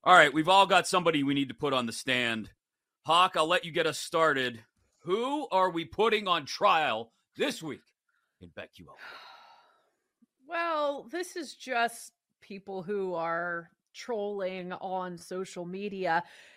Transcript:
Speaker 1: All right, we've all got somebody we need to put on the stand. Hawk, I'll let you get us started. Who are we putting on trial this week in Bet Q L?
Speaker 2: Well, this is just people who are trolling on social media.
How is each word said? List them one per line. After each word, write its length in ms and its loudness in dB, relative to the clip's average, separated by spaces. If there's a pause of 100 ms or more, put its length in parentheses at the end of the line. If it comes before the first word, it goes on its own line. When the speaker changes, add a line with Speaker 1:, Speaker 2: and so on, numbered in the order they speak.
Speaker 1:
All 100 8
right, 200 10
we've 160 0
all 160 8
got 220 4
somebody 360 2
we 100 0
need 160 -2
to 40 -12
put 200 -2
on 120 0
the 60 -6
stand. 580 -2 (560)
Hawk, 300 4
I'll 120 4
let 180 2
you 60 -12
get 140 0
us 140 -2
started. 640 0 (380)
Who 500 -4
are 180 4
we 160 -6
putting 420 0
on 180 0
trial 680 0 (220)
this 260 -4
week 220 -10 (580)
in 140 -20
Bet 180 -16
Q 160 -20
L? 60 -20 (1500)
Speaker 2:
Well, 640 -2
this 240 -6
is 180 -10
just 600 -4 (280)
people 400 -12
who 320 -4
are 560 -4 (240)
trolling 800 -6
on 440 -6
social 480 -10
media. 580 -2 (340)